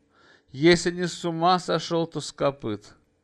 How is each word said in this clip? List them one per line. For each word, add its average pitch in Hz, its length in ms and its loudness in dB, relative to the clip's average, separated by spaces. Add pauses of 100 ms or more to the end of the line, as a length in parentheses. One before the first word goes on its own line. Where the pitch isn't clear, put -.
(500)
Если 170 420 4
не 175 160 -4
с - 160 -10
ума 170 360 2
сошел, 165 480 -2
то 160 120 -8
с - 120 -10
копыт. 135 640 -6 (280)